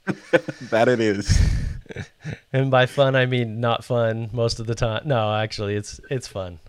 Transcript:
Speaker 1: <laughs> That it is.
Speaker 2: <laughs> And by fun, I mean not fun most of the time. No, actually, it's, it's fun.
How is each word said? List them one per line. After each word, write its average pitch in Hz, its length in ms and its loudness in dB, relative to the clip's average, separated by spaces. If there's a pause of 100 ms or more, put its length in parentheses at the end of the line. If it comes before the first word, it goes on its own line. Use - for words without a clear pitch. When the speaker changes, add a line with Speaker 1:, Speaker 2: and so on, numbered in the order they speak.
(220)
Speaker 1:
<laughs> - 480 0
That 120 180 4
it 120 140 4
is. 101 360 2 (560)
Speaker 2:
<laughs> - 600 -12
And 135 180 2
by 127 140 6
fun, 135 300 2
I 127 100 4
mean 120 340 -2
not 120 240 -2
fun 113 480 -2
most 117 280 -2
of 113 80 -10
the 117 80 -2
time. 110 300 -2
No, 110 280 0
actually, 107 420 -2
it's, - 240 -8 (100)
it's 131 180 -6
fun. 90 420 -10